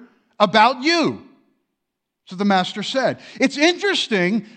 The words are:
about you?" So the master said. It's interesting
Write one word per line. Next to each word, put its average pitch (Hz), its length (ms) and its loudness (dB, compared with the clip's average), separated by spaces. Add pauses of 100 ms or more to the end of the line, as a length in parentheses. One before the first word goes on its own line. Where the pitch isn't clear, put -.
(400)
about 220 420 2
you?" 269 400 0 (1040)
So 185 100 -18
the 202 100 -2
master 196 360 0
said. 214 380 -2 (200)
It's 269 160 0
interesting 277 1000 0